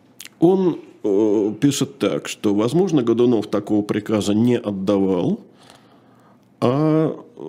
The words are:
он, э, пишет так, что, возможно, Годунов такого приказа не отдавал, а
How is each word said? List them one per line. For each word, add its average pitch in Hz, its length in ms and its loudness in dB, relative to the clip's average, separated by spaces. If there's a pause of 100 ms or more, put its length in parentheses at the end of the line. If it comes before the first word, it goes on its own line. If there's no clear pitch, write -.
(380)
он, 185 400 2 (260)
э, 104 560 0
пишет - 380 -2
так, 85 280 -2
что, - 280 -2
возможно, 147 480 0
Годунов 117 460 2
такого 104 340 -2
приказа 104 500 -2
не 117 240 2
отдавал, 98 840 -2 (1200)
а 156 520 0 (340)